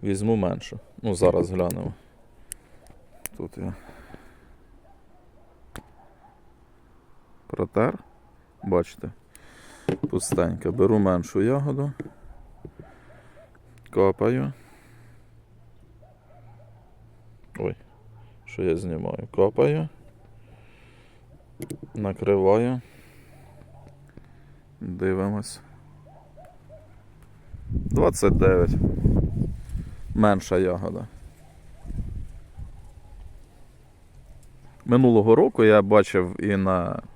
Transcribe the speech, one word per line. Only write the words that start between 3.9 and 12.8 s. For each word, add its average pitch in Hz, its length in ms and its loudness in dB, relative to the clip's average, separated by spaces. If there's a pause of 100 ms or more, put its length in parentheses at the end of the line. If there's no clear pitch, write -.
протер. 107 520 -2 (640)
Бачите, - 460 -4 (1000)
пустенька. 90 600 -2
Беру 107 280 2
меншу 95 440 0
ягоду. 139 500 -2 (2000)